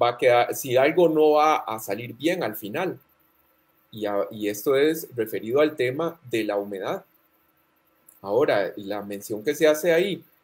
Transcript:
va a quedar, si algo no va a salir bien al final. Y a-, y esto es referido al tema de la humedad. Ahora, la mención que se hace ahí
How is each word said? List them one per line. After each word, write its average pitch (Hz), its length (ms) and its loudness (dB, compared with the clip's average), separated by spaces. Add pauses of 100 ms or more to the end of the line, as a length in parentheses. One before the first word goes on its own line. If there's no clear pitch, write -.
va 120 100 4
a 120 60 -12
quedar, 120 380 4
si 120 220 -2
algo 160 320 4
no 156 220 4
va 151 260 4
a 110 200 -6
salir 113 360 -8
bien 165 280 -2
al 107 140 -4
final. 135 420 -6 (920)
Y 107 140 -6
a-, 101 260 -2
y 104 160 -6
esto 123 300 0
es 160 360 0
referido 110 460 -2
al 151 160 2
tema 139 420 -4 (140)
de 113 140 -2
la 104 100 -2
humedad. 101 480 -6 (1160)
Ahora, 104 560 0
la 101 240 -8
mención 101 420 -10
que 147 100 -2
se 151 140 2
hace 151 240 2
ahí 175 320 0 (200)